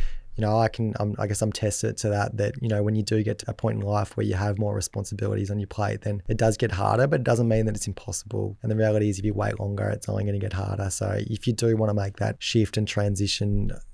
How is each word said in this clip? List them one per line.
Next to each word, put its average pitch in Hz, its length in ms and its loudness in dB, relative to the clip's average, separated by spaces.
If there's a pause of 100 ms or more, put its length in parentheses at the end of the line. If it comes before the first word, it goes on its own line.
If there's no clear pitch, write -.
(360)
you 110 60 -2
know, 107 180 4
I 113 80 6
can, 110 320 -2
I'm, 107 180 0
I 104 100 0
guess 101 140 -2
I'm 107 120 2
tested 107 440 -2
to 107 120 0
that, 104 280 0
that, 107 240 -2
you 120 60 -2
know, 104 160 2
when 107 120 2
you 107 80 2
do 110 200 2
get 107 160 -2
to - 120 -6
a - 20 -6
point 110 260 -2
in 101 60 -2
life 101 320 0
where 107 80 0
you 104 100 0
have 101 220 0
more 104 180 0
responsibilities 101 720 -4
on 104 100 -2
your 98 80 -4
plate, 104 340 -2
then 104 260 -4
it - 80 2
does 113 220 2
get 113 160 0
harder, 104 340 2
but 143 140 0
it - 40 -4
doesn't 120 220 4
mean 110 200 4
that 104 80 0
it's 101 120 -6
impossible. 101 760 -6
And 113 80 0
the 107 40 0
reality 107 340 4
is, 95 100 0
if 101 60 -4
you 104 80 0
wait 104 280 -2
longer, 101 280 -2
it's 104 200 -4
only 101 160 0
gonna 101 140 0
get 101 140 -2
harder. 98 360 -2
So 101 300 -2
if 110 280 -4
you 117 60 4
do 113 240 2
wanna 107 160 2
make 98 240 -2
that 107 260 0
shift - 340 2
and 107 100 2
transition, 104 840 0 (220)